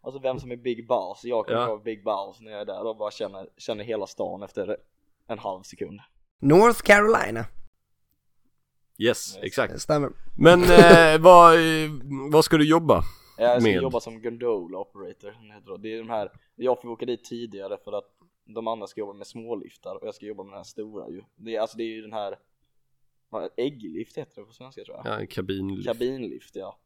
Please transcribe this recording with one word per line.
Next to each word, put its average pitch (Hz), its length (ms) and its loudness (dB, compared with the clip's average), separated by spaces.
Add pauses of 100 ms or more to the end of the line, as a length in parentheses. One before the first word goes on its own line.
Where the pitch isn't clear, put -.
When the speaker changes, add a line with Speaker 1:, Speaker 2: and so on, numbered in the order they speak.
Speaker 1:
alltså 135 200 -16
vem 131 180 -6
som 123 120 -16
är 123 60 -12
Big 117 300 -10
Boss. 101 360 -6
Jag 117 220 -6
kommer 110 140 -2
Speaker 2:
Ja. 123 80 -2
Speaker 1:
vara 107 120 -8
Big 107 240 -12
Boss 98 380 -8
när 110 100 -20
jag 104 100 -12
är 104 40 -12
där 101 220 -10
och 110 100 -10
bara 104 140 -10
känner, 98 460 -14
känner 107 260 -10
hela 107 240 -8
stan 95 360 -12
efter 98 340 -10 (500)
en 107 120 -12
halv 98 240 -12
sekund. - 360 -16 (400)
Speaker 3:
North 190 420 4
Carolina. 202 640 2 (1500)
Speaker 2:
Yes, - 380 -4
Speaker 1:
Yes. - 80 -16
Speaker 2:
exakt. 107 300 -6
Speaker 3:
Det - 60 -14
stämmer. 147 300 -4 (280)
Speaker 2:
Men, 175 260 8
Speaker 3:
<laughs> - 0 -
Speaker 2:
eh, 165 580 8
vad, 170 340 12
eh, 160 340 0 (420)
vad 156 140 4
ska 165 120 2
du 151 120 4
jobba 156 340 2 (340)
Speaker 1:
Jag 120 240 2
ska 113 100 2
Speaker 2:
med? - 100 0
Speaker 1:
jobba 123 180 -4
som 113 220 -14
gondola 113 560 -8
operator, 98 540 -18
som 113 160 -20
det 104 60 -20
heter 101 140 -20
då. 98 100 -16
Det 110 160 -14
är 113 40 -10
de 113 120 -14
här, 107 220 -8 (240)
jag 123 260 -4
får 120 80 -18
åka 117 160 -12
dit 120 180 -8
tidigare 101 600 -14
för 104 80 -16
att 101 120 -10 (420)
de 113 220 -12
andra 110 200 -10
ska - 120 -18
jobba 101 140 -12
med 101 140 -20
småliftar 113 680 -16
och 104 120 -16
jag 101 80 -14
ska 104 100 -20
jobba 101 180 -16
med 98 80 -20
den 98 60 -20
här - 60 -20
stora 107 460 -16
ju. 92 120 -18 (140)
Det 113 200 -12
är, 107 60 -6
alltså 110 160 -8
det 117 60 -10
är 113 120 -8
ju 110 60 -16
den 107 120 -20
här, 101 240 -10 (920)
vad, 98 280 -12
ägglift 113 600 -10
heter 135 240 -18
det 98 60 -20
på 110 60 -20
svenska 127 300 -20
tror - 200 -20
jag. 110 180 -10
Speaker 2:
Ja, 104 80 -12
kabinlift. 98 580 -8
Speaker 1:
Kabinlift, 117 680 -10
ja. 98 300 -16